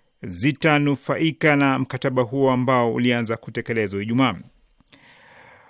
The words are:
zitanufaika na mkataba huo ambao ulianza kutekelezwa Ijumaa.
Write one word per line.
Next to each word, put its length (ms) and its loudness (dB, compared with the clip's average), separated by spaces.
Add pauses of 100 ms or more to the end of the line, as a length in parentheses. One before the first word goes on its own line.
(240)
zitanufaika 1300 0
na 240 2
mkataba 420 -2
huo 300 2
ambao 420 2
ulianza 440 0
kutekelezwa 640 -4
Ijumaa. 340 0 (1300)